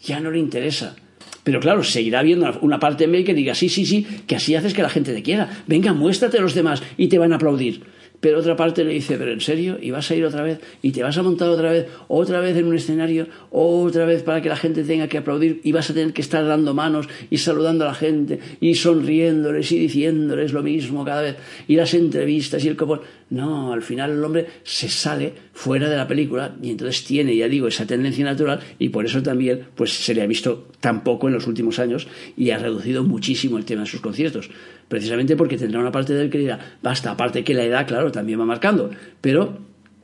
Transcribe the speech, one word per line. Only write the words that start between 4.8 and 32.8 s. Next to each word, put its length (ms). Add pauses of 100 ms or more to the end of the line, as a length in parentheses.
la 60
gente 220
te 120
quiera. 420
Venga, 260
muéstrate 460
a 40
los 120
demás 300 (140)
y 100
te 100
van 160
a 40
aplaudir". 440 (380)
Pero 180
otra 180
parte 280
le 100
dice, 240
"¿Pero 140
en 100
serio? 400
¿Y 80
vas 220
a 40
ir 80
otra 200
vez? 160 (240)
¿Y 80
te 100
vas 160
a 60
montar 260
otra 220
vez? 160 (200)
¿Otra 320
vez 160
en 120
un 80
escenario? 500 (240)
¿Otra 560
vez 160
para 220
que 60
la 60
gente 280
tenga 240
que 100
aplaudir? 460
¿Y 80
vas 180
a 60
tener 180
que 80
estar 240
dando 300
manos 340 (220)
y 80
saludando 440
a 40
la 80
gente 420 (220)
y 160
sonriéndoles 960
y 80
diciéndoles 760
lo 80
mismo 420
cada 200
vez? 140 (300)
Y 100
las 180
entrevistas 680
y 40
el 80
copón". 260 (300)
No, 420
al 80
final 300
el 120
hombre 220 (180)
se 260
sale 440 (200)
fuera 360
de 60
la 100
película 560
y 80
entonces 360
tiene, 300
ya 120
digo, 220
esa 180
tendencia 380
natural 340 (180)
y 120
por 160
eso 180
también, 500
pues, 200
se 200
le 80
ha 60
visto 400 (140)
tan 240
poco 220
en 60
los 140
últimos 320
años 300 (260)
y 160
ha 60
reducido 480